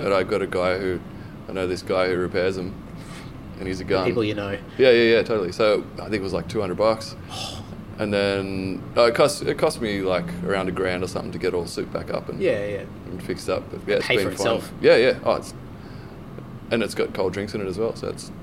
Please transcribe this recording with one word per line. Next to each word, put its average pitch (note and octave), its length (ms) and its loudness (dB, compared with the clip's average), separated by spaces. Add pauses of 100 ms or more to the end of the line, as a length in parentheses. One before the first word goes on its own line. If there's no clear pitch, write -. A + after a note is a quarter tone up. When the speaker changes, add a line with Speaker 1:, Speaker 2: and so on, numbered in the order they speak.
Speaker 1:
But G2 100 2
I F#2+ 100 6
got G2 200 0
a F#2+ 40 0
guy F#2 320 0
who, F#2 220 0 (480)
I - 40 -10
know F#2 140 -2
this F2+ 160 -2
guy F#2 260 2
who F2+ 80 2
repairs F2+ 400 0
them, F#2+ 180 -6 (840)
and F#2 100 -8
he's F#2 120 -4
a F#2 40 -8
Speaker 2:
The F#2+ 60 -4
Speaker 1:
gun. F#2 160 4
Speaker 2:
people G2 180 2
you G#2 100 0
know. G2+ 220 -4 (220)
Speaker 1:
Yeah, B2+ 120 10
yeah, A#2 260 8
yeah, G#2 60 6
totally. F#2 300 0
So G#2+ 320 4 (140)
I F2 60 -10
think G2 100 -2
it G2 80 0
was, F#2+ 100 -2
like, E2+ 160 -2
two A2 120 -2
hundred F#2 160 -2
bucks. A2 400 0 (140)
Speaker 2:
<sighs> - 260 -10 (440)
Speaker 1:
And G#2 140 0
then, G2 680 0 (140)
uh, A#2+ 60 8
it A#2 120 6
cost, - 280 4
it - 160 0
cost D#3+ 240 0
me, G2+ 180 0
like, F2+ 240 0 (220)
around F#2+ 240 0
a - 20 -2
grand F#2 320 0
or - 20 0
something - 260 -6
to F2 60 -8
get F2+ 140 0
all F2 140 -2
soup F2+ 260 -6
back E2+ 180 -4
up - 200 -4
and - 100 -6
Speaker 2:
Yeah, A#2+ 240 2
yeah. G2 200 -4 (260)
Speaker 1:
and F2+ 120 -8
fixed - 280 -4
up. F2+ 200 0
But - 160 -8
yeah, G2+ 100 2
it's - 100 0
Speaker 2:
Pay B2+ 100 4
Speaker 1:
been G2+ 140 2
Speaker 2:
for F2+ 80 -6
Speaker 1:
fun. G2 80 0 (100)
Speaker 2:
itself. - 240 -8
Speaker 1:
Yeah, D3+ 160 8
yeah. A#2+ 260 6
Oh, A2+ 120 4
it's, - 180 -4 (1160)
and A#2 120 2
it's G2 120 -2
got A2 180 0
cold F#2+ 220 0
drinks G2+ 200 -4
in G#2+ 60 -4
it G2 60 -4
as F2+ 100 -4
well, A2 180 0
so - 140 -6
it's - 240 -8 (100)